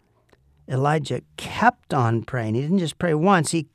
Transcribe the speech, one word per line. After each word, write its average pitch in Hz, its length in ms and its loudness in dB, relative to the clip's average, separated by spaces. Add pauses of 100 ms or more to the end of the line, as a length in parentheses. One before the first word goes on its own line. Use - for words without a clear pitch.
(640)
Elijah 143 560 -2 (140)
kept - 580 -2
on 117 300 2
praying. 110 320 -4
He 127 60 0
didn't 165 180 0
just 165 200 -4
pray 175 140 0
once. 165 380 2
He 165 240 -2